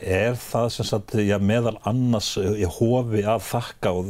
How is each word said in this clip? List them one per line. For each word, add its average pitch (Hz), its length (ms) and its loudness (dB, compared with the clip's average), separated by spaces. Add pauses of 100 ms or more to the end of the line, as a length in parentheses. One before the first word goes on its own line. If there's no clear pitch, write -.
Er 101 320 2
það 117 380 -2
sem 104 140 -4
sagt, - 300 -4
já, 101 240 2
meðal 110 460 2
annars, 120 520 0
eh, 104 220 0
já, 92 80 0
Hofi 117 560 0
að 107 160 0
þakka 120 560 -4
og 90 140 -2